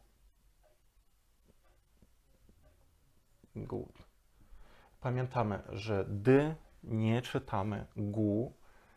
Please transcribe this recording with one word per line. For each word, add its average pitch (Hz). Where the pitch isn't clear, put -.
god. -
Pamiętamy, 123
że 101
dy 131
nie 113
czytamy, 107
gu 107